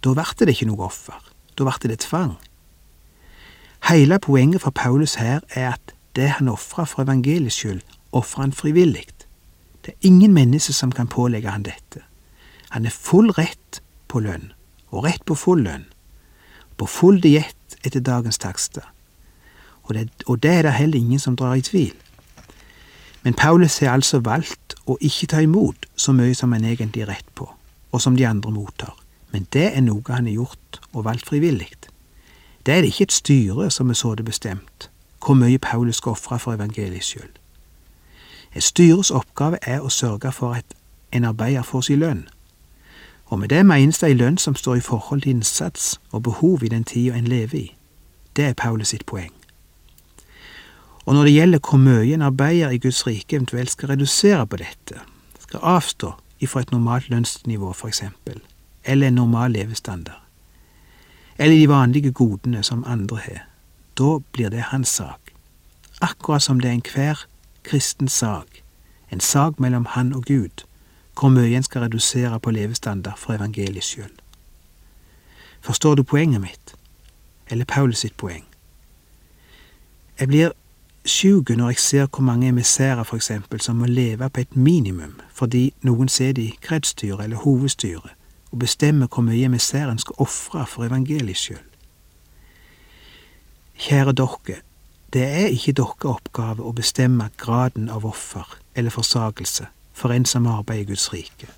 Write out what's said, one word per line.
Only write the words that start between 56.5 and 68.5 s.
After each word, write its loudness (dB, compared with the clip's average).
et -6
normalt 0
lønnsnivå -4
for -12
eksempel, -10
eller 2
en 2
normal 2
levestandard, -8
eller 6
de 8
vanlige 4
godene 0
som -4
andre -4
har, -14
da 2
blir -4
det -6
hans -2
sak. -10
Akkurat -2
som 2
det 0
er -2
enhver -4
kristen -4
sak, -6